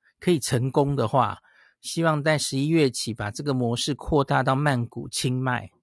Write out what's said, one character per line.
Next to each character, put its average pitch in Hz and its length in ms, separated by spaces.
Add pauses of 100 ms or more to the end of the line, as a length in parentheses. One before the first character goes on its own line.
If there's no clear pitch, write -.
(200)
可 - 120
以 160 80
成 127 320
功 143 240
的 117 120
话， 107 320 (400)
希 - 240
望 151 180
在 156 160
十 - 200
一 139 100
月 156 220
起 - 240
把 104 160
这 139 140
个 143 100
模 123 240
式 - 160
扩 139 300
大 135 180
到 131 140
曼 135 320
谷、 - 200
清 127 320
迈 123 300 (140)